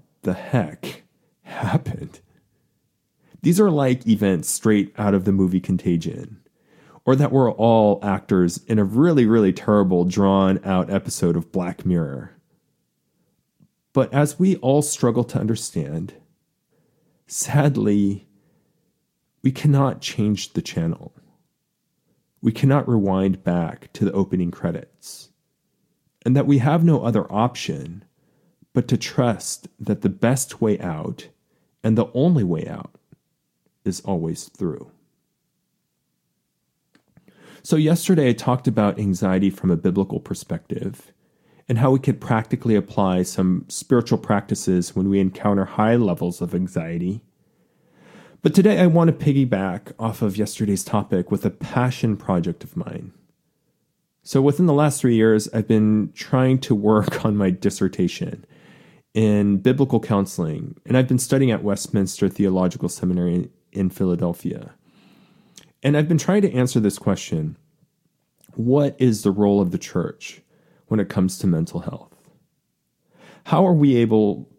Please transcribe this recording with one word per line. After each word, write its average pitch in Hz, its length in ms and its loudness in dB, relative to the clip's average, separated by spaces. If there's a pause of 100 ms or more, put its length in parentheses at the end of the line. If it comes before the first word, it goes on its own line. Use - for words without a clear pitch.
(220)
the 92 100 -2
heck - 720 -6 (400)
happened? - 800 -6 (1200)
These 175 180 4
are 208 100 4
like 135 360 0
events 104 420 2
straight 107 480 0
out 104 180 0
of 95 120 0
the 101 60 2
movie 92 280 0
Contagion, 87 800 -4 (640)
or 131 100 4
that 139 160 2
we're 127 220 2
all 110 500 4
actors 92 640 0
in 110 120 0
a 104 60 4
really, 127 420 4
really 107 260 4
terrible, 92 520 2
drawn-out 95 840 2
episode 90 460 -2
of 85 160 -6
Black 90 320 -6
Mirror. 76 500 -4 (1600)
But 127 220 0
as 147 240 0
we 185 180 2
all 139 240 2
struggle 120 440 -2
to 117 140 -6
understand, 82 760 -6 (1120)
sadly, 104 1000 0 (1120)
we 131 80 2
cannot 139 500 2
change - 540 -4
the 85 80 -4
channel. - 500 -6 (1300)
We 117 120 0
cannot 135 360 2
rewind 98 560 0
back 87 500 -4
to - 100 -4
the - 80 0
opening 92 400 -2
credits, - 800 -12 (920)
and 123 120 2
that 139 100 2
we 139 120 4
have 151 260 2
no 160 180 4
other 110 300 -2
option 87 720 -4 (680)
but 120 160 -2
to 127 80 0
trust - 720 -4 (100)
that 104 240 -6
the 101 60 0
best 117 520 -2
way 107 180 0
out 82 500 -10 (560)
and 113 140 2
the - 160 0
only 147 300 2
way 82 220 -4
out - 280 -14 (920)
is 92 160 -6
always 82 480 -6
through. - 420 -10 (2750)
So - 140 -2
yesterday 156 540 4
I - 20 6
talked - 340 -2
about 107 320 0
anxiety 95 520 0
from 92 200 -2
a 87 60 2
biblical 95 440 -2
perspective - 920 -10 (560)
and 120 100 0
how 135 120 4
we 135 80 4
could 131 220 -2
practically 113 540 -2
apply 95 480 0
some 92 460 -2
spiritual 117 500 0
practices 92 800 -2
when 95 120 0
we 98 120 2
encounter 98 440 0
high 110 320 0
levels 87 440 -2
of 90 140 -6
anxiety. 90 640 -6 (1200)
But 151 140 0
today 196 260 4
I 180 60 6
want 165 220 4
to - 160 -2
piggyback 113 760 0
off 110 240 -6
of 101 140 -2
yesterday's 104 460 -2
topic 98 480 -2
with 101 140 -2
a 101 60 -2
passion 120 640 -2
project 87 480 -4
of - 120 -16
mine. 85 360 -12 (1120)
So - 160 0
within 143 260 2
the 160 60 4
last 143 280 2
three 120 160 2
years, 110 360 4
I've 110 140 -2
been 107 480 2
trying 131 460 0
to - 140 -2
work 104 500 2
<laughs> - 0 -
on 107 120 0
my 98 140 2
dissertation 90 920 -2 (720)
in 104 440 2
biblical 127 420 2
counseling, 92 760 -4 (100)
and 123 100 2
I've 127 120 2
been 127 100 2
studying 135 320 0
at 104 140 -2
Westminster 98 640 -2
Theological 92 600 -2
Seminary 90 640 -4 (220)
in 95 180 -2
Philadelphia. 87 840 -4 (1080)
And 143 140 2
I've 151 120 2
been 170 100 4
trying 196 240 0
to 196 100 2
answer 127 280 2
this 104 180 0
question, 80 580 -4 (1000)
what 131 440 2
is 117 240 2
the 101 100 2
role 101 280 4
of 90 120 0
the 90 60 -2
church - 640 -8 (460)
when 110 140 0
it 92 80 -2
comes 92 300 -2
to - 80 -4
mental 85 340 -2
health? - 340 -14 (1300)
How 185 220 2
are 180 80 4
we 143 220 4
able 110 520 2 (100)